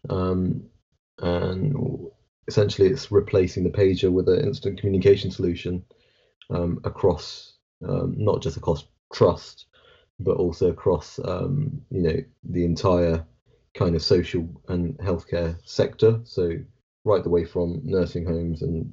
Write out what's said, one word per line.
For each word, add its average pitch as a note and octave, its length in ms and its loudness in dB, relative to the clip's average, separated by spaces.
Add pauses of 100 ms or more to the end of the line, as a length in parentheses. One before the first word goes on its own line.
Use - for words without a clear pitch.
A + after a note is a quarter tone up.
Um, F#2 540 -2 (560)
and F2+ 560 -2 (720)
essentially G2+ 400 2
it's - 240 0
replacing F#2+ 540 2
the F2 40 2
pager F#2+ 420 2
with F#2 160 2
an F2+ 120 4
instant G2+ 400 -4
communication G2 500 4
solution, F2+ 540 -4 (640)
um, F2 340 -2
across, - 720 -2 (300)
um, F2+ 300 -2
not G#2 240 0
just D#2 160 -6
across D#2+ 280 -2 (280)
trust, - 520 0 (540)
but - 180 0
also F2 340 2
across, - 520 -2
um, F2+ 580 -4 (100)
you F#2+ 100 -2
know, D#2+ 160 0 (260)
the F2 220 -2
entire E2+ 580 2 (520)
kind F2 200 2
of D#2 60 -2
social F2 480 0 (200)
and F2 280 -4
healthcare E2+ 680 -2
sector. A2+ 600 2
So F2 300 -2 (500)
right G2+ 200 2
the E2 60 -4
way F2 160 2
from F2 380 -4
nursing F2 420 -2
homes E2 380 -2
and E2 300 -4